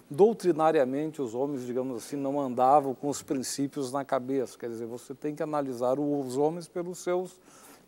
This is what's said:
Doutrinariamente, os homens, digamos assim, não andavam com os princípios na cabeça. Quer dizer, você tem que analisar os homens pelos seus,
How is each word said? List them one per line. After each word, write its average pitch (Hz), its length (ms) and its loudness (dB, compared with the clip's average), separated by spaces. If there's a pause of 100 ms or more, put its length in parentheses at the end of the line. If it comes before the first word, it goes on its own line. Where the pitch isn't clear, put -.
Doutrinariamente, 156 1120 4
os 113 140 -4
homens, 135 300 -2
digamos 127 320 -4
assim, - 180 -10
não 139 240 -2
andavam 131 560 4
com 143 140 -4
os 139 120 -4
princípios 135 720 -4
na 139 140 -4
cabeça. 131 520 -2
Quer 120 120 -8
dizer, 117 160 -8
você 117 280 -10
tem 151 220 -6
que 156 80 -4
analisar 135 560 0
os 143 380 -2
homens 160 280 0
pelos 175 340 -8
seus, 180 420 -4 (460)